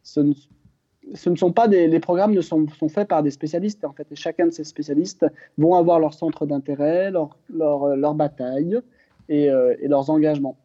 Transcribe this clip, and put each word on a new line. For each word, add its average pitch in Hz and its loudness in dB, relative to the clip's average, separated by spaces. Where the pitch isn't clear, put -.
ce - -4
ne, 143 2
ce 180 -4
ne 175 2
sont 180 2
pas 226 4
des, 180 4
les 160 2
programmes 190 0
ne 185 2
sont, 156 0
sont... 156 -2
faits 202 -4
par 160 0
des 147 0
spécialistes, 170 -6
en 143 -10
fait, - -16
et 147 -16
chacun 170 -2
de 165 2
ces 160 -12
spécialistes 151 -4
vont 165 4
avoir 170 4
leur 151 0
centre 156 -4
d'intérêt, 147 -2
leur, 156 -4
leur, 147 0
euh, 143 0
leur... 151 0
bataille 147 -4
et, 147 2
euh, 123 2
et - -6
leurs 139 0
engagements. 151 0